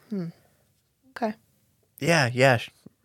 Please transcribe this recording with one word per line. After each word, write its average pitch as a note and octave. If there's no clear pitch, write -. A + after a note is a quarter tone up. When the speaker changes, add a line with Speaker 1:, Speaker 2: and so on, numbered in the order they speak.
Speaker 1:
"Hmm, F#3
okay." G#3+
Speaker 2:
Yeah, D3
yeah, B2
sh-, -